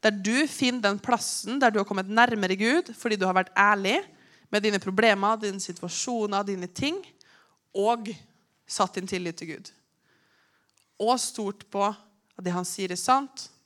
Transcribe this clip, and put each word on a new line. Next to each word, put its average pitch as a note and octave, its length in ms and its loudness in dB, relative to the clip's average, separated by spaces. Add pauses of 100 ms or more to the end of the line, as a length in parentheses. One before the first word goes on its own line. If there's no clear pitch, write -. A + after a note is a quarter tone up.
der G#3+ 120 4
du A3+ 320 0
finner B3 380 0
den G3+ 180 0
plassen A#3+ 560 -2
der A#3+ 140 6
du G#3 80 0
har G3 80 -2
kommet F#3+ 200 -4
nærmere G#3+ 500 2
Gud, B3 360 2
fordi G#3+ 240 -2
du F#3+ 80 2
har F#3 80 2
vært F#3 240 0
ærlig G3+ 380 4 (560)
med G#3 100 2
dine G#3 160 2
problemer, G3+ 600 2
dine G3 220 -6
situasjoner, G3+ 880 -4
dine F3+ 240 -6
ting, D#4+ 280 -4 (760)
og G#3+ 340 0 (580)
satt F#3 300 -2
din F#3 120 -8
tillit F3 300 -6
til D#3+ 160 -12
Gud. - 160 -18 (1300)
Og A#3+ 180 2
stort G3+ 500 -6
på G3+ 120 0
at - 600 -8
det F3 100 -2
han F3+ 120 -2
sier F3+ 260 -6
er F3+ 60 -6
sant. C4+ 500 0 (160)